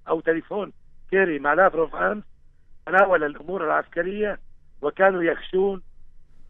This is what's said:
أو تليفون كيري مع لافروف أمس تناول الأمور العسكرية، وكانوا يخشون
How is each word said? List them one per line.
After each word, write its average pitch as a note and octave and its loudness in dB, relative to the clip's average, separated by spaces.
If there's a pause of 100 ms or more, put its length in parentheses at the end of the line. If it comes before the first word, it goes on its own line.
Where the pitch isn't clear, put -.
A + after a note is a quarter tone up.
أو E3 -2
تليفون E3 -4 (380)
كيري F3+ 2
مع C#3+ 2
لافروف E3 2
أمس F#3+ -2 (640)
تناول F3+ 4
الأمور D3+ -6
العسكرية، F3 -4 (440)
وكانوا F#3 2
يخشون F#3 -2 (680)